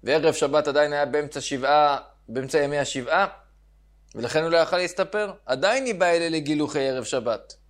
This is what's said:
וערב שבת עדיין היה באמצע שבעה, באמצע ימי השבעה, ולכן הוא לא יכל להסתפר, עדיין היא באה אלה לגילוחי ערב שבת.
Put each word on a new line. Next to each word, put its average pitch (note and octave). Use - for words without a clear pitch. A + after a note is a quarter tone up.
וערב D3+
שבת D3
עדיין D3
היה D3
באמצע C#3+
שבעה, C#3+
באמצע C3
ימי C#3+
השבעה, C#3+
ולכן A#2
הוא E3
לא E3
יכל E3
להסתפר, F#3
עדיין G#3
היא A#3
באה F3
אלה E3
לגילוחי D3+
ערב B2+
שבת. A#2